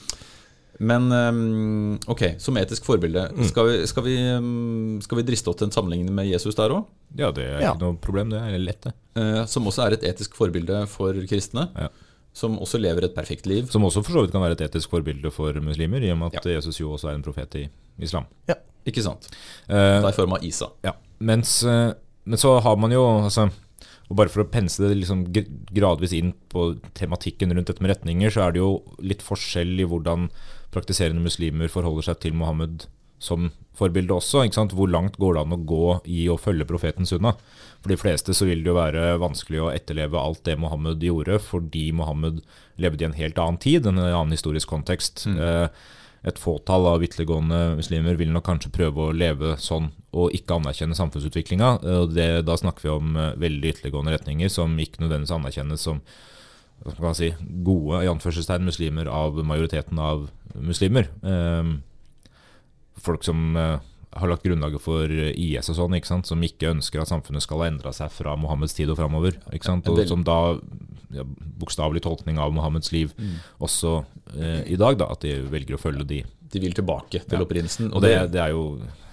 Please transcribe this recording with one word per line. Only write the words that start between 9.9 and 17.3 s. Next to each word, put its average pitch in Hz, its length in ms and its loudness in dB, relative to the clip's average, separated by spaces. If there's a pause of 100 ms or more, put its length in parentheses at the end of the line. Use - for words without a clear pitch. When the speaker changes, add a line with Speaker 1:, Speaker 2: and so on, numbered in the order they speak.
Speaker 1:
et - 100 -4
etisk - 300 -4
forbilde 95 540 0
for 95 260 -2
kristne, 101 640 -2
Speaker 3:
Ja. - 100 -4 (440)
Speaker 1:
som 110 260 -4
også - 220 -2
lever 87 240 2
et - 100 0
perfekt - 320 -6
liv. 107 240 0
Speaker 3:
Som 110 120 4
også 98 220 2
for 170 80 -6
så 160 100 4
vidt 90 100 2
kan 95 100 2
være 85 180 4
et 76 100 -2
etisk 80 200 -4
forbilde 76 420 -2
for 78 220 -2
muslimer, 78 480 -2
i 98 80 2
og 82 80 2
med 82 160 -2
at 78 100 -6
Speaker 1:
Ja. 87 120 0
Speaker 3:
Jesus 78 220 -6
jo 78 140 -4
også 76 180 -6
er 73 40 -4
en 73 80 -6
profet 73 340 -8